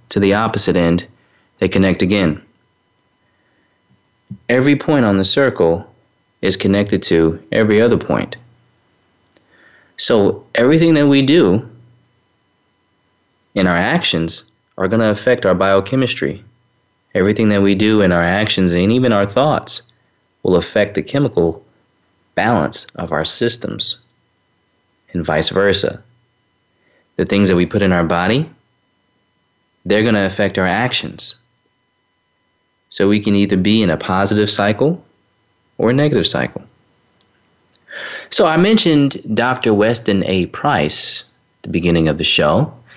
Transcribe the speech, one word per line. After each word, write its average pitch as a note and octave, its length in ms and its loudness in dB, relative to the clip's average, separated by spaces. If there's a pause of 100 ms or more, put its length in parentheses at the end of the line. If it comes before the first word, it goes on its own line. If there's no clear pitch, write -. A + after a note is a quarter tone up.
to - 100 -2
the G2 140 2
opposite G#2+ 420 0
end, E2+ 300 0 (540)
they F#2+ 80 0
connect F#2+ 340 0
again. F#2 400 0 (2000)
Every C3 260 2
point C#3 300 0
on G2+ 140 2
the F#2+ 60 0
circle F#2 640 0 (540)
is F#2 160 -2
connected G2+ 460 0
to E2 360 0 (120)
every G#2+ 280 2
other A#2 180 2
point. - 380 -6 (1600)
So - 460 2 (120)
everything D#3+ 400 4
that D3 100 2
we C#3 160 4
do C3 480 2 (1800)
in F#2 140 0
our F2 100 0
actions F2 720 -2 (280)
are F#2 80 -2
gonna A2 240 2
affect A#2+ 340 0
our F#2 80 4
biochemistry. G2 880 -2 (720)
Everything G#2 360 2
that G2+ 120 2
we G2 140 2
do G#2+ 260 2
in F#2 100 2
our E2+ 120 2
actions F#2 500 0
and F#2 180 2
even B2 220 2
our G2+ 120 2
thoughts - 580 -2 (600)
will F#2 120 0
affect F#2+ 400 -2
the - 80 -4
chemical A#2 600 -2 (680)
balance F#2+ 520 -2 (100)
of D#2+ 160 -8
our D#2 140 -2
systems - 760 -6 (1120)
and E2+ 140 -6
vice D#2 240 -2
versa. - 520 -2 (1160)
The F2+ 80 -2
things G2 240 0
that F2+ 60 2
we F2 100 2
put G2+ 160 -2
in F#2+ 100 2
our F2 120 2
body, F#2 460 -2 (1400)
they're G#2 180 0
gonna G#2+ 220 2
affect F#2+ 320 -2
our F#2 80 0
actions. - 720 -4 (1500)
So G2 200 0
we G#2 100 2
can G2+ 160 0
either G2+ 220 2
be G#2 260 2
in F#2 60 0
a D#2 80 0
positive G2+ 520 0
cycle G#2+ 540 -2 (760)
or G#2+ 120 0
a B2 40 2
negative C3+ 320 2
cycle. - 380 -4 (1700)
So G#3 160 2
I D#3+ 120 2
mentioned E3 640 2 (140)
Doctor A#2 380 0
Weston G#2 520 0
A. F#2 220 0
Price - 720 -2
at - 420 -20
the - 60 -12
beginning E2 380 0
of D2 100 -2
the D2+ 60 -4
show. E2 500 0 (240)